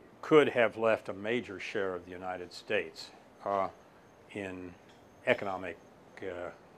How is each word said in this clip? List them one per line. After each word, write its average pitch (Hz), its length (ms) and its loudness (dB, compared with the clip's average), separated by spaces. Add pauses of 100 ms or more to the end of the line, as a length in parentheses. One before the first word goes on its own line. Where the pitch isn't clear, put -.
(220)
could 147 260 8
have 113 300 4
left 110 320 2
a 104 40 -6
major 104 460 -4
share 95 360 -2
of 87 100 -8
the 90 60 -14
United 90 420 -10
States, - 560 -4 (340)
uh, 98 240 2 (640)
in 92 420 -8 (540)
economic, 95 500 0 (440)
uh, 87 280 -6 (280)